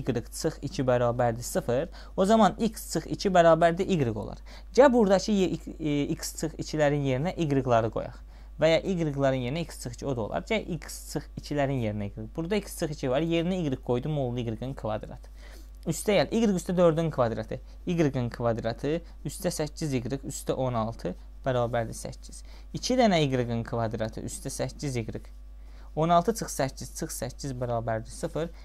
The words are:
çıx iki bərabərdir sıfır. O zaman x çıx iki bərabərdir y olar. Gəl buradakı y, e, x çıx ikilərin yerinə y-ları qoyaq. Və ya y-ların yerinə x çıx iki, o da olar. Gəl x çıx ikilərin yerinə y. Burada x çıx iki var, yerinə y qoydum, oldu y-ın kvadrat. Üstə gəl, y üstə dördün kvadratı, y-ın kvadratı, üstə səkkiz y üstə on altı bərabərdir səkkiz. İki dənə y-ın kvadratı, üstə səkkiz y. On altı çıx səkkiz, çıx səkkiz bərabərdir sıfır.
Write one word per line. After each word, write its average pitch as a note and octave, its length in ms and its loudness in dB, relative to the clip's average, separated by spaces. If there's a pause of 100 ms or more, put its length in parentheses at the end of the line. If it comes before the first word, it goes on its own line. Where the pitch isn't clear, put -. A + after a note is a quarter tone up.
çıx - 580 -4
iki C#3 240 -2
bərabərdir A#2+ 560 2
sıfır. C#3 460 -2 (260)
O F#3+ 140 4
zaman A3 340 6
x - 300 -2
çıx - 180 -2
iki E3+ 240 0
bərabərdir E3+ 560 6
y D#3 220 4
olar. - 260 -6 (380)
Gəl C4 180 10
buradakı G3+ 400 6
y, F#3 240 2 (160)
e, D3+ 220 0 (180)
x - 240 -8
çıx D#3+ 160 -4
ikilərin D3 480 2
yerinə C#3 320 0
y-ları B2+ 560 4
qoyaq. - 320 -6 (380)
Və D#3+ 160 6
ya - 100 4
y-ların C#3 640 0
yerinə D#3 180 -4
x - 160 -14
çıx A#2+ 160 -10
iki, - 80 -6
o C#3 80 0
da A2+ 140 -2
olar. - 180 -4
Gəl - 320 -2
x - 240 -12 (140)
çıx - 140 -8 (120)
ikilərin C#3 400 0
yerinə G#2 300 -2
y. A2+ 240 -10
Burada F#3 260 -2
x - 160 -12
çıx D#3 160 -2
iki C3+ 160 -2
var, D3+ 160 2
yerinə E3 320 2
y D3 160 0
qoydum, C3 480 -2
oldu A#2+ 240 -2
y-ın A#2+ 320 -6
kvadrat. - 540 -8 (560)
Üstə F3 320 2
gəl, C#3 100 2
y A3+ 220 4
üstə F3+ 240 0
dördün E3 340 6
kvadratı, A2+ 480 0 (280)
y-ın C3+ 440 2
kvadratı, A#2 680 -2 (260)
üstə E3+ 240 -4
səkkiz D3+ 480 -2
y B2 220 -4
üstə - 340 -6
on B2+ 240 -2
altı A#2 380 -4 (300)
bərabərdir A#2+ 500 0
səkkiz. - 460 -12 (340)
İki B3+ 220 0
dənə G3 240 6
y-ın A#2+ 420 2
kvadratı, A2+ 600 -2
üstə - 260 -8
səkkiz C3 460 -4
y. A2+ 240 -6 (760)
On D#3+ 160 2
altı F3 240 4
çıx - 220 -6
səkkiz, C3+ 400 -4
çıx D#3+ 240 -6
səkkiz B2+ 340 -8
bərabərdir A#2 560 -4
sıfır. D#3+ 380 -6 (140)